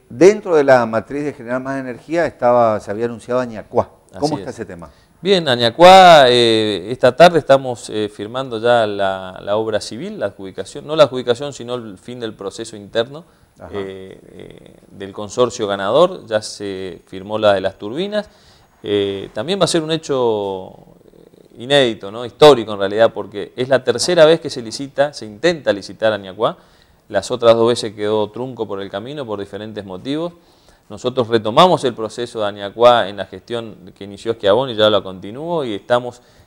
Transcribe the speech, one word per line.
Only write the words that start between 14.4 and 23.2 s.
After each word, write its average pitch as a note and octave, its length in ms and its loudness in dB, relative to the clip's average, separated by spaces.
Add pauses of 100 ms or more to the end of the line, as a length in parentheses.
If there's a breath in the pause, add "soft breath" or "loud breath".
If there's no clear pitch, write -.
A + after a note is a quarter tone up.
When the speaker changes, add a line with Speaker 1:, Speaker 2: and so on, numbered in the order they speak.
Speaker 2:
del G2 220 -14
consorcio G#2+ 540 -2
ganador. G#2+ 600 0
Ya G#2+ 140 -2
se F#2+ 680 -12
firmó F#2+ 320 -10
la G#2+ 140 4
de G2 80 2
las F#2+ 160 -6
turbinas. F#3+ 540 -8 (540 soft breath)
Eh, G2+ 480 -2
también D3+ 260 -6
va F#3 60 4
a - 20 2
ser E3 160 0
un D#3 80 -8
hecho A2 840 -2 (840)
inédito, A#2 540 0
¿no? A#2 120 -12
Histórico A#2+ 500 6
en G2+ 40 -8
realidad, G2+ 340 2
porque G2 440 -10